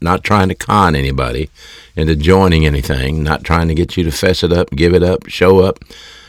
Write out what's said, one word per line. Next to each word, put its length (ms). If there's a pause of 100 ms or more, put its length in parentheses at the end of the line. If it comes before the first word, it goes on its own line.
not 200
trying 280
to 40
con 400
anybody 540 (480)
into 180
joining 520
anything, 560
not 220
trying 240
to 60
get 220
you 80
to 60
fess 340
it 80
up, 200
give 200
it 100
up, 240
show 340
up. 180 (500)